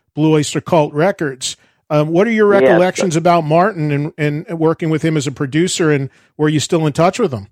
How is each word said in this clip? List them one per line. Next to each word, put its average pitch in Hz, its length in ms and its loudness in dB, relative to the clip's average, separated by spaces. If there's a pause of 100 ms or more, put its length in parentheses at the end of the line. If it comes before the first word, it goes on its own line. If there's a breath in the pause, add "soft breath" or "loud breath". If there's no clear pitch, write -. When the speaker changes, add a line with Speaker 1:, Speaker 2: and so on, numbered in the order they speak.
(140)
Speaker 1:
Blue 156 220 2
Oyster 151 260 -2
Cult 147 320 0
records. 151 640 -4 (320)
Um, 151 200 0
what 180 180 2
are 233 40 -2
your 214 220 4
Speaker 2:
Yeah, 196 60 4
Speaker 1:
recollections 175 560 2
Speaker 2:
so - 20 2
Speaker 1:
about 170 280 2
Martin 165 460 0
and, 143 260 -4
and 151 420 -4
working 160 320 -2
with 156 100 -2
him 160 160 0
as 131 80 -2
a 147 60 -4
producer, 156 600 -2
and 135 180 -2 (280 soft breath)
were 151 120 0
you 156 100 0
still 160 260 -2
in 147 80 0
touch 175 240 2
with 190 160 -2
him? 101 180 -10